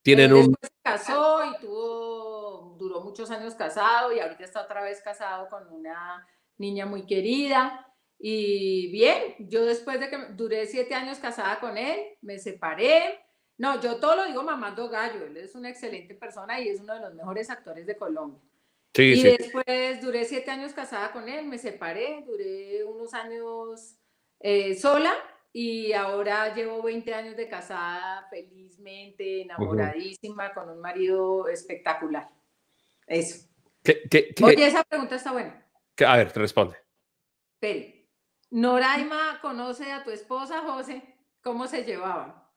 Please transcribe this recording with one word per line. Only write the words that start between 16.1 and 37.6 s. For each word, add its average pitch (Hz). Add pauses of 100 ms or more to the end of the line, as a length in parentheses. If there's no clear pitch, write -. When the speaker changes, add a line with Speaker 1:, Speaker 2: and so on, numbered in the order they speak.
Speaker 2:
persona 226
y 240
es 196
uno 208
de 226
los 190
mejores 190
actores 170
de 208
Colombia. 208 (500)
Speaker 1:
Sí, 131
Speaker 2:
Y 240
Speaker 1:
sí. 247
Speaker 2:
después 254
duré 240
siete 262
años 277
casada 254
con 226
él, 302
me 262
separé, 233
duré 196
unos 226
años, 226 (460)
eh, 196
sola. 285 (380)
Y 226
ahora 202
llevo 226
veinte 226
años 220
de 226
casada, 185
felizmente, 190
Speaker 1:
Ujú. - (220)
Speaker 2:
enamoradísima, 196
con 175
un 165
marido 185
espectacular. 165 (800)
Eso. 165 (360)
Speaker 1:
¿Qué, -
qué, -
qué? -
Speaker 2:
Oye, 294
esa 320
pregunta 262
está 262
buena. 240 (300)
Speaker 1:
¿Qué? 143
A 127
ver, 110
te -
responde. 101 (800)
Speaker 2:
Espere. 175 (420)